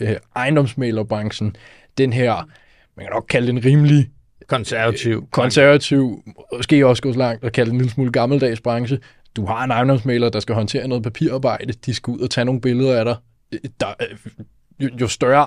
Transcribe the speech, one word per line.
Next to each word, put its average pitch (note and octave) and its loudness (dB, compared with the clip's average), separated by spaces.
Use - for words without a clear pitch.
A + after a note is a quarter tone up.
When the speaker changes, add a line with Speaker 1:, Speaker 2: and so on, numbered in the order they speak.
Speaker 1:
øh, A2 -2
ejendomsmæglerbranchen. A2 -2
Den C3 2
her, A#2 0
man G2 -18
kan F#2+ -10
nok A2 -4
kalde B2 0
den B2 0
rimelig D3 4
Speaker 2:
Konservativ. A2+ -2
Speaker 1:
øh, A2 -8
konservativ, C3+ 4
måske C3+ 4
også B2 4
gå C3 -2
så A#2 -2
langt A#2+ -2
og A#2 -4
kalde A#2 0
den A#2 -2
en B2+ 0
lille B2+ 0
smule B2+ -2
gammeldags B2 0
branche. A#2+ -2
Du A2 -4
har - -4
en - -2
ejendomsmægler, A#2+ 2
der A2 -2
skal A2+ -4
håndtere A2+ -2
noget B2 -2
papirarbejde. B2+ -2
De A#2+ -8
skal - -8
ud A#2+ -8
og B2 -4
tage B2 -2
nogle B2+ -2
billeder B2+ 0
af A2 0
dig. A#2 -2
Øh, A2 -10
der, G2+ -4
øh, - -8
jo, C#3 -2
jo B2 0
større C#3 2